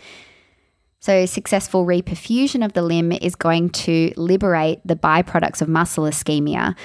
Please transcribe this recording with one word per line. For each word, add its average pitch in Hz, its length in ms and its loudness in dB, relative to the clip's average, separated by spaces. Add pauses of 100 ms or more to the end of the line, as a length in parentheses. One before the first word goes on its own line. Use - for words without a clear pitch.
(1000)
So 190 260 2
successful 190 600 -2
reperfusion 226 800 0
of 208 100 -4
the 180 100 0
limb 170 280 2
is 175 240 -2
going 165 360 0
to 165 440 0
liberate 170 680 0
the 170 100 0
byproducts 160 680 2
of 151 60 -2
muscle 160 380 0
ischemia 151 800 -2